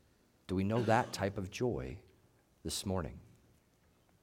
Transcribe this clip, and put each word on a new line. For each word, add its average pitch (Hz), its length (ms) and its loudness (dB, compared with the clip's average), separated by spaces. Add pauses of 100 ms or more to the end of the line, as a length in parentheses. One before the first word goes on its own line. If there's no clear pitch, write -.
(480)
Do 95 80 0
we 95 80 4
know 110 200 2
that 113 300 4
type 98 240 0
of 95 140 -6
joy 69 460 -4 (640)
this - 220 -4
morning? 85 340 -2 (1040)